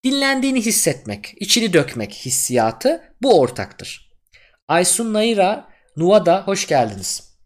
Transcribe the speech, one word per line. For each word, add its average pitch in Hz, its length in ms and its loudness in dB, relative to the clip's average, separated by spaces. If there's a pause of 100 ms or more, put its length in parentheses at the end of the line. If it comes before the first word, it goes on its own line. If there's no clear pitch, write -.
Dinlendiğini 269 560 0
hissetmek, 156 760 -4
içini 214 360 -2
dökmek 135 400 0
hissiyatı 123 880 -2 (200)
bu 220 180 6
ortaktır. - 720 -6 (560)
Aysun 180 440 0
Nayra, 214 560 0 (280)
Nuada, 180 500 4
hoş 196 200 -4
geldiniz. 110 800 -4